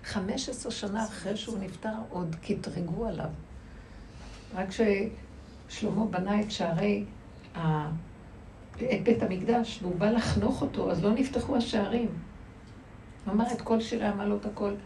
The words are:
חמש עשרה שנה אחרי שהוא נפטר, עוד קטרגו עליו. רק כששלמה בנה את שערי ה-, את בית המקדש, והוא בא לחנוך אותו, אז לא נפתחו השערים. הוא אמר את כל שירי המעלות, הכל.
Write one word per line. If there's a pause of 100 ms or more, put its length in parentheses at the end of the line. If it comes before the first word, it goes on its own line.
חמש
עשרה
שנה
אחרי
שהוא
נפטר, (160)
עוד
קטרגו
עליו. (1300)
רק
כששלמה
בנה
את
שערי (520)
ה-, (880)
את
בית
המקדש,
והוא
בא
לחנוך
אותו,
אז
לא
נפתחו
השערים. (1160)
הוא
אמר
את
כל
שירי
המעלות,
הכל. (120)